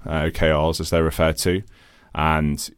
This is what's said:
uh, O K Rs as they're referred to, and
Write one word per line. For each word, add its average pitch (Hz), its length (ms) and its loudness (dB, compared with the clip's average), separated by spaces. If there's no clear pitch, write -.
uh, 80 180 -2
O 80 80 -2
K 80 200 2
Rs 78 300 0
as 80 80 -6
they're 82 160 2
referred 80 320 0
to, 92 240 0
and 76 640 0